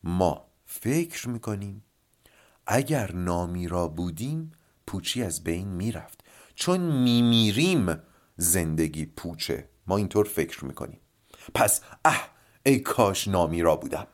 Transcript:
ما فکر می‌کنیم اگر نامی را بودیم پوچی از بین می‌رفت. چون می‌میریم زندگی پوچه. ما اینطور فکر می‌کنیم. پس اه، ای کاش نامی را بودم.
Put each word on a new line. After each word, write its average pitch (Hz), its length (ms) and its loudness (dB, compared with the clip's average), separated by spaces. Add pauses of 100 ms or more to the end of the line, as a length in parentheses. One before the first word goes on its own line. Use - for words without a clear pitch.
ما 87 420 0 (200)
فکر 156 640 -4
می‌کنیم 104 540 -8 (840)
اگر 127 440 0
نامی 87 560 -2
را 85 200 0
بودیم 90 640 -6 (360)
پوچی 101 360 -4
از 82 200 -6
بین 87 240 -4
می‌رفت. 95 560 -6 (320)
چون 180 240 0
می‌میریم 120 1200 4 (360)
زندگی 80 680 0
پوچه. 78 640 -8 (180)
ما 92 100 0
اینطور 104 280 2
فکر - 400 -4
می‌کنیم. - 340 -12 (560)
پس - 260 4 (240)
اه، - 240 2 (360)
ای 135 140 6
کاش 101 480 2
نامی 85 340 2
را 82 140 6
بودم. - 380 -8